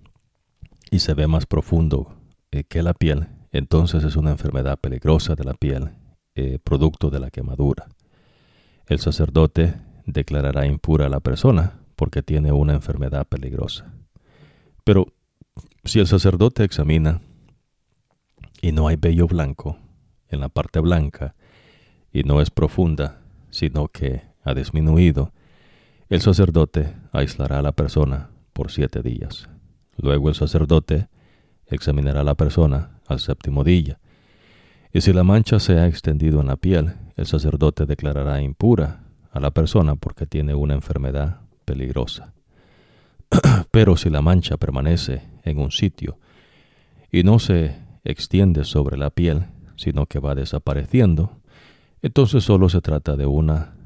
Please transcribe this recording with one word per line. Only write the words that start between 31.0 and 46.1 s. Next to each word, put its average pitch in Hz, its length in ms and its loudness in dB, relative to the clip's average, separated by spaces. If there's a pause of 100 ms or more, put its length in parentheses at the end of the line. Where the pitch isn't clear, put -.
examinará 71 560 -2
a - 20 0
la 71 120 0
persona 71 720 0
al - 120 -4
séptimo 69 440 -4
día. 76 360 2 (920)
Y 92 80 0
si 95 100 4
la 90 120 4
mancha 107 360 4
se 90 200 2
ha 85 80 4
extendido 76 520 0
en 69 80 0
la 67 80 -2
piel, 85 380 0 (220)
el - 100 -6
sacerdote 76 600 0
declarará 71 540 -4
impura 76 640 0 (280)
a - 80 -8
la 71 120 -2
persona 80 440 2
porque - 320 -10
tiene 73 260 -4
una 73 220 -2
enfermedad 69 640 -6 (240)
peligrosa. 65 680 -8 (960)
<clears throat> 123 400 4
Pero 98 260 6
si 82 140 -2
la 73 100 0
mancha 85 360 2
permanece 67 640 -2 (200)
en 76 140 -4
un 73 140 -4
sitio - 480 -4 (920)